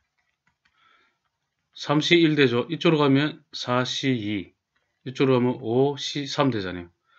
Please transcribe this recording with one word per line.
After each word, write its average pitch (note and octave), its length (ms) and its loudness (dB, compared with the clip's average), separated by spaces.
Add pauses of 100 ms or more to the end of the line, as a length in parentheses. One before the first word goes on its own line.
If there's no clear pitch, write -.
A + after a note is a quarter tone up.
(1700)
삼 D3+ 260 -2
씨 F3 160 2
일 E3 180 4
되죠. B2 360 2
이쪽으로 D#3 280 2
가면 C#3+ 440 2 (100)
사 B2 320 -2
씨 C3+ 260 -4
이, G#2 420 -4 (540)
이쪽으로 C3 320 2
가면 B2 220 0
오 C3 360 0
씨 C#3 300 -8
삼 C#3 240 0
되잖아요. F2+ 400 -6 (280)